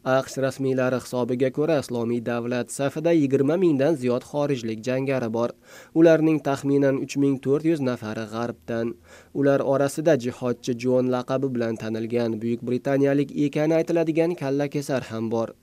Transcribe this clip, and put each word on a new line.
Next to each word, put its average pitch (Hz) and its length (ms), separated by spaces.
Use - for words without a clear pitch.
aqsh 131 380
rasmiylari 131 580
hisobiga 123 500
ko'ra, 156 280
Islomiy 120 420
davlat 120 500
safida 156 420
yigirma 139 440
mingdan 160 380
ziyod 123 280
xorijlik 117 640
jangari 131 460
bor. 117 220
Ularning 160 460
taxminan 139 600
uch 139 160
ming 139 220
to'rt 143 260
yuz 160 160
nafari 113 500
g'arbdan. 117 640
Ular 139 300
orasida 139 560
jihodchi 123 600
Jon 127 340
laqabi 131 420
bilan 117 220
tanilgan 113 640
Buyuk 117 220
Britaniyalik 139 760
ekani 151 440
aytiladigan 165 560
kallakesar 143 760
ham 113 200
bor. 113 340